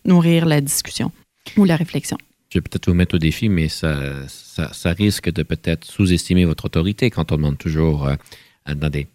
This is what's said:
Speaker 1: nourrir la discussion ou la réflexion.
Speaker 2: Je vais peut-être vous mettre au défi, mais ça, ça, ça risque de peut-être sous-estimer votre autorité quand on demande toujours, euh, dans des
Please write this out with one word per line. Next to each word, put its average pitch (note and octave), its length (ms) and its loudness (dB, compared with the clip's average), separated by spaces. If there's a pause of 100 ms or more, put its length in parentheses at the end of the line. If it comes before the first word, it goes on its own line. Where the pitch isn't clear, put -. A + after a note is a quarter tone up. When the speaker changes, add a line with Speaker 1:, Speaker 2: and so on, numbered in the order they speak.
Speaker 1:
nourrir E3+ 400 4
la D3+ 140 4
discussion - 500 -4 (480)
ou G#3 60 8
la E3+ 120 4
réflexion. D#3 400 -4 (340)
Speaker 2:
Je - 80 0
vais E2 40 -2
peut-être - 260 -4
vous F2+ 60 4
mettre F2+ 200 2
au F2+ 40 4
défi, D#2+ 320 0
mais D#2+ 180 2
ça, D#2 260 -4 (340)
ça, - 440 -10
ça - 200 -2
risque G2 380 0
de D#2+ 120 -4
peut-être E2 420 -4
sous-estimer F2+ 600 2
votre D#2+ 200 -2
autorité G2+ 440 0
quand E2 220 -4
on D#2+ 40 0
demande D2 220 0
toujours, D#2 480 0
euh, - 680 -8
dans D2+ 160 -2
des C#2+ 240 -6